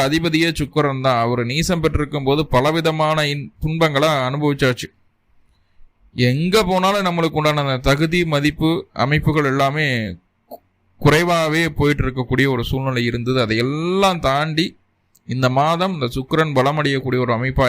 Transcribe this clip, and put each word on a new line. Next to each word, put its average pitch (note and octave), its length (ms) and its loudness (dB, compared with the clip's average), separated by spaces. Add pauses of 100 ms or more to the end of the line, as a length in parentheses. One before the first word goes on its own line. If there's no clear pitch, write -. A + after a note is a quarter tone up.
அதிபதியே D#3+ 480 0
சுக்கிரன் C#3+ 460 -2
தான். C3 240 2
அவர் A#2+ 220 -2
நீசம் D#3+ 340 -2
பெற்றிருக்கும் D3 440 -2
போது D3 220 2
பலவிதமான D#3 800 0
இன்-, C#3+ 340 -6
துன்பங்களை D#3 480 2
அனுபவிச்சாச்சு. C#3 800 0 (1300)
எங்க D#3+ 500 2
போனாலும் F#3+ 420 0
நம்மளுக்கு E3 340 -2
உண்டான D3+ 200 0
அந்த C3+ 160 -2
தகுதி, D#3 480 0
மதிப்பு, D#3 680 0
அமைப்புகள் D3 520 2
எல்லாமே C#3 440 0 (180)
கு-, - 540 -16 (400)
குறைவாவே D#3+ 680 2
போயிட்டு D3 360 0
இருக்கக்கூடிய C3 440 0
ஒரு B2 160 0
சூழ்நிலை C3 400 -2
இருந்தது. A#2+ 360 -2
அதையெல்லாம் D#3 800 0
தாண்டி D3+ 560 -2 (500)
இந்த B2+ 220 0
மாதம் E3+ 460 0
இந்த C#3 140 -4
சுக்கிரன் D3 460 -2
பலமடையக்கூடிய C3+ 640 0
ஒரு B2 160 0
அமைப்பா B2+ 340 0